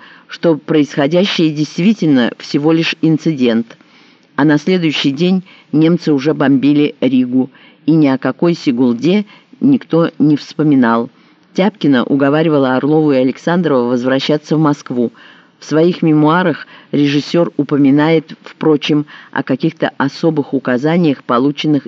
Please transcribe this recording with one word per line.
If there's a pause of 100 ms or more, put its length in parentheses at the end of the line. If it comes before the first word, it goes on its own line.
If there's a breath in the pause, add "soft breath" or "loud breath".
(280 loud breath)
что
происходящее
действительно
всего
лишь
инцидент. (600 soft breath)
А
на
следующий
день (300 loud breath)
немцы
уже
бомбили
Ригу, (340 soft breath)
и
ни
о
какой
Сигулде (340 loud breath)
никто (100)
не
вспоминал. (440 soft breath)
Тяпкина
уговаривала
Орлову
и
Александрова
возвращаться
в
Москву. (480 loud breath)
В
своих
мемуарах (260 loud breath)
режиссёр
упоминает, (120)
впрочем, (280 loud breath)
о
каких-то
особых
указаниях,
полученных